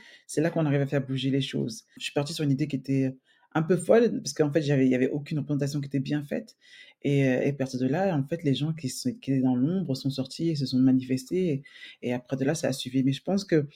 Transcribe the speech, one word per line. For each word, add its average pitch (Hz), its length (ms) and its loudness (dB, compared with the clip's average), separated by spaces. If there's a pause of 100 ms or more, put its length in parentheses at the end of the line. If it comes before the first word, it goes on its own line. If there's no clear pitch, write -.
(280)
c'est - 140 -2
là 165 100 2
qu'on 160 160 0
arrive 143 140 2
à 139 60 0
faire 139 160 0
bouger 131 280 -2
les 135 100 2
choses. 139 440 -4 (120)
Je - 60 -16
suis - 100 -8
partie 147 200 -2
sur 160 100 -4
une 139 80 2
idée 139 160 0
qui 143 80 -6
était 135 420 -2 (380)
un 160 60 0
peu 170 160 2
folle, 214 440 4
parce - 120 -10
qu'en 151 180 2
fait, 160 120 2
j'avais, 139 220 4
il 131 60 6
y 127 40 4
avait 127 140 2
aucune 147 280 -4
représentation 143 420 -2
qui 139 60 -6
était 139 140 -2
bien 143 240 -2
faite. - 320 -8 (480)
Et, 139 240 4
euh, 127 160 2
et 139 60 2
à 143 40 0
partir 131 260 -4
de 127 60 0
là, 170 320 2
en 135 100 0
fait, 165 160 -6
les 139 120 4
gens 147 180 -2
qui 131 160 -6
sont, 123 240 -4
qui - 180 -6
étaient 131 120 2
dans 127 120 4
l'ombre 151 380 0
sont 135 160 -4
sortis 139 400 -4
et 160 60 -2
se 139 100 -2
sont 127 140 0
manifestés. 131 680 2
Et, 139 140 -2 (380)
et 120 120 -2
après 123 220 -6
de 135 100 -2
là, 151 100 0
ça - 140 -2
a 131 40 -2
suivi. 131 300 -2
Mais 135 80 2
je 135 100 -4
pense 196 240 -2
que 147 300 2